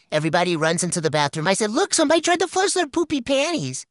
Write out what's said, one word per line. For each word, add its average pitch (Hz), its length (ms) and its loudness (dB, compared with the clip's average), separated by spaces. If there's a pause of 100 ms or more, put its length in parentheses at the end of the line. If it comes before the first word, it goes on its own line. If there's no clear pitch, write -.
Everybody 165 460 0
runs 160 300 0
into 170 160 -2
the 151 100 0
bathroom. 151 380 0
I 196 40 4
said, 208 180 0
"Look, 370 220 0
somebody 320 280 4
tried 339 180 2
to 370 80 0
flush 370 240 0
their 349 160 0
poopy 311 320 -2
panties." 269 720 -4